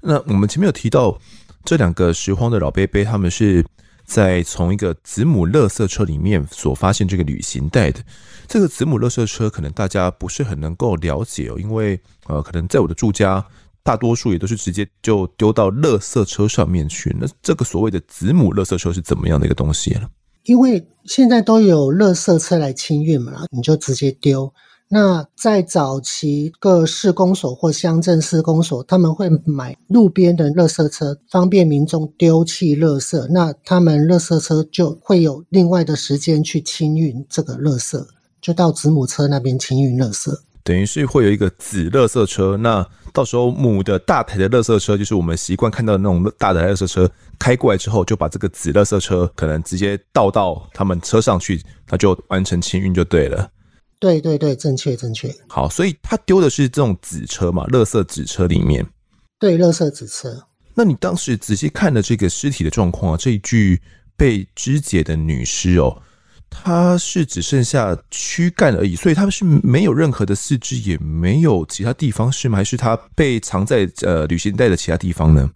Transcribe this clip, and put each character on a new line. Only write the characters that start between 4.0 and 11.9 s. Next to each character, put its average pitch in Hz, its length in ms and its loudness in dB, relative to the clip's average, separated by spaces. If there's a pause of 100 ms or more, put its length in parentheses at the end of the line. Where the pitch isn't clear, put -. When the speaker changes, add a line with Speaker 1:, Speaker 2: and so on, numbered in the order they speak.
Speaker 1:
在 92 380 2
从 87 280 -2
一 101 40 -2
个 95 260 -4
子 - 220 -4
母 120 220 2
垃 117 200 4
圾 104 200 -2
车 104 180 -2
里 80 120 -4
面 82 340 0
所 - 220 -4
发 92 200 0
现 101 140 0
这 92 100 -2
个 87 80 0
旅 71 180 -6
行 67 260 -6
袋 92 220 2
的。 - 100 -6 (460)
这 226 140 0
个 185 80 4
子 - 160 -4
母 147 140 0
垃 117 100 0
圾 117 180 -2
车 107 240 -4
可 - 100 -12
能 73 120 -6
大 98 160 -4
家 92 220 -2
不 - 180 -10
是 - 160 -6
很 95 140 -6
能 78 180 -6
够 117 200 0
了 78 280 -4
解 65 240 -8
哦， 57 100 -10
因 101 140 -6
为， 107 280 -2 (280)